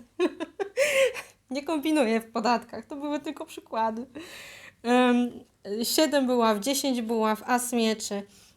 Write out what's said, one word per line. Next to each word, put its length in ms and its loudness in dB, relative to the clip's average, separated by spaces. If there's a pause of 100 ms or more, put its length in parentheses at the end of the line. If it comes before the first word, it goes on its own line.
(760)
<laughs> 760 -2
nie 140 -6
kombinuję 580 0
w 100 -20
podatkach, 540 -2
to 100 -14
były 240 -4
tylko 260 -8
przykłady. 600 -6 (760)
Em, 480 4 (520)
siedem 440 4
buław, 320 4
dziesięć 420 0
buław, 440 0
as 280 0
mieczy. 500 0 (340)